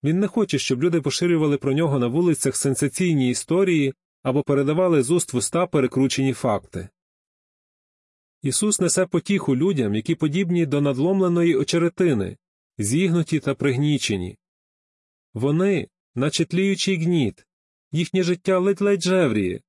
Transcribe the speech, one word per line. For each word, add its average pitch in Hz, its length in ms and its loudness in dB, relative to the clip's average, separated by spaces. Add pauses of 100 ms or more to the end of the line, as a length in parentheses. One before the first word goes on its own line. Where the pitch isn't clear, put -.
Він 156 160 0
не 202 80 0
хоче, 196 320 0
щоб 127 240 -2
люди 165 180 2
поширювали 156 560 0
про 139 160 -2
нього 143 260 0
на 120 80 0
вулицях 165 480 0
сенсаційні 139 720 0
історії 160 640 0 (300)
або 135 200 0
передавали 151 600 2
з 123 80 0
уст 175 220 0
в 127 40 0
уста 170 300 -2
перекручені 135 680 0
факти. 101 560 -6 (1500)
Ісус 202 380 -2
несе 185 260 2
потіху 175 500 0
людям, 131 400 0
які 110 200 -2
подібні 170 500 0
до 143 160 0
надломленої 170 760 2
очеретини, 156 840 0 (400)
зігнуті 160 640 0
та 139 160 -4
пригнічені. 120 840 -2 (960)
Вони, 156 540 -2 (280)
наче 147 300 -2
тліючий 190 520 -2
гніт, 160 500 -2 (440)
їхнє 170 320 -2
життя 180 360 0
ледь-ледь 196 440 0
жевріє. 127 640 0